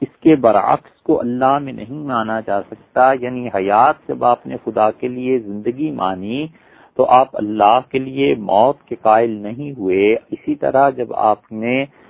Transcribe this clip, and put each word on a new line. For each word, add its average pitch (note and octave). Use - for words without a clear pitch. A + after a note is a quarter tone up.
اس -
کے D#3+
برعکس A#2
کو -
اللہ C3
میں C3+
نہیں A#2
مانا A2+
جا G#2
سکتا۔ B2+
یعنی B2
حیات، G#2
جب B2+
آپ B2
نے C3
خدا A2
کے B2+
لیے B2+
زندگی A#2
مانی G#2
تو C3
آپ B2+
اللہ G#2+
کے C3
لیے C3+
موت G#2+
کے A#2+
قائل A2+
نہیں A2+
ہوئے۔ G2
اسی -
طرح C3+
جب B2
آپ -
نے A#2+